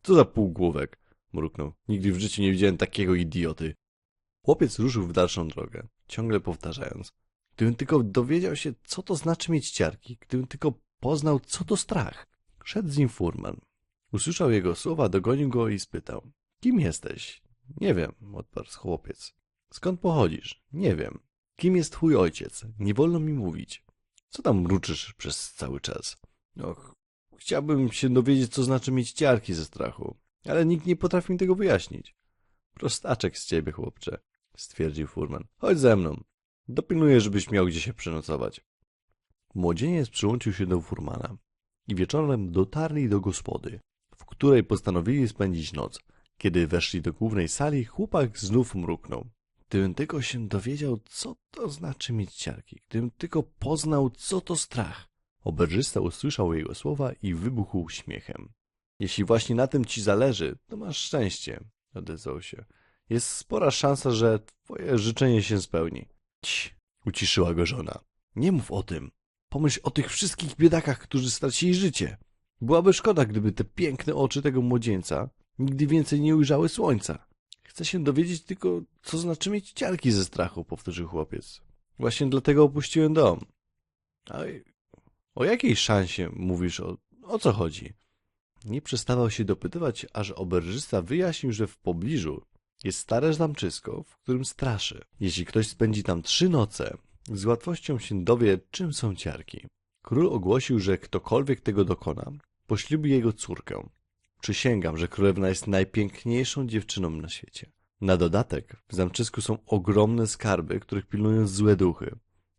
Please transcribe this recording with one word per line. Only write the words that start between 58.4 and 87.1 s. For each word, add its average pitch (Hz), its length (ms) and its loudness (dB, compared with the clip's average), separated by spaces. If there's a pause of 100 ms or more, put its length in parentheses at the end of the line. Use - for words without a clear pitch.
„Jeśli 101 240 -2
właśnie 113 320 4
na 127 120 4
tym 131 180 2
ci - 160 -6
zależy, 101 560 2 (100)
to 220 100 -14
masz 202 200 -8
szczęście”, - 640 -4 (300)
odezwał 78 480 -10
się. - 240 -16 (440)
„Jest 117 180 0
spora - 440 0
szansa, 139 400 0
że 110 280 4
twoje - 580 -4
życzenie 113 460 4
się 104 180 0
spełni”. 85 440 -4 (360)
„Ć”, - 340 -6 (300)
uciszyła 92 480 2
go 87 120 2
żona. - 340 -6 (360)
„Nie 156 160 2
mów 139 200 0
o 98 120 -4
tym. 67 280 -8 (380)
Pomyśl 147 340 0
o 139 80 -2
tych - 180 -2
wszystkich - 460 -4
biedakach, 160 440 4
którzy 127 320 -2
stracili 170 440 0
życie. 160 420 0 (440)
Byłaby 165 320 6
szkoda, 175 320 4
gdyby 107 260 2
te - 120 -4
piękne 151 520 -2
oczy 139 260 2
tego 131 200 2
młodzieńca 113 680 0 (300)
nigdy 135 280 0
więcej 147 340 2
nie 156 140 4
ujrzały 151 340 4
słońca”. 135 600 -2 (400)
„Chcę - 160 -10
się 175 180 -2
dowiedzieć 156 400 2
tylko, - 380 -4 (200)
co - 160 -8
znaczy 170 320 -4
mieć 208 220 -6
ciarki 175 400 0
ze 98 140 4
strachu”, 87 380 -4
powtórzył 82 440 -8
chłopiec. - 540 -8 (380)
„Właśnie 123 280 0
dlatego 139 360 6
opuściłem 151 500 4
dom”. 123 260 6 (880)
„A - 100 -10 (960)
o 127 100 0
jakiej 208 300 4
szansie 92 580 0
mówisz? 90 460 -2
O, 82 180 -8 (260)